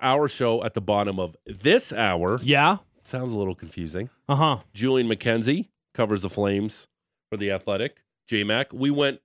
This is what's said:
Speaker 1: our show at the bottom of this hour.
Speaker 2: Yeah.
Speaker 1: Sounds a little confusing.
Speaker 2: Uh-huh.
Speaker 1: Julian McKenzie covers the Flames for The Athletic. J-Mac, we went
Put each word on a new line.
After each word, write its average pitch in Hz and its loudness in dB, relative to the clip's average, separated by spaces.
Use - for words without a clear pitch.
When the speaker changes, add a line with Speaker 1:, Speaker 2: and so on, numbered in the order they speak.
Speaker 1:
our 139 2
show 117 0
at 113 -6
the 104 -4
bottom 101 0
of 87 -6
this 143 2
hour. 101 0
Speaker 2:
Yeah. 143 4
Speaker 1:
Sounds 127 -8
a 110 -4
little 95 -4
confusing. 85 -10
Speaker 2:
Uh-huh. 143 2
Speaker 1:
Julian 123 2
McKenzie 113 0
covers 104 0
the 95 -4
Flames 101 -2
for 107 -6
The 101 -4
Athletic. 98 -4
J-Mac, 107 0
we 139 0
went 143 0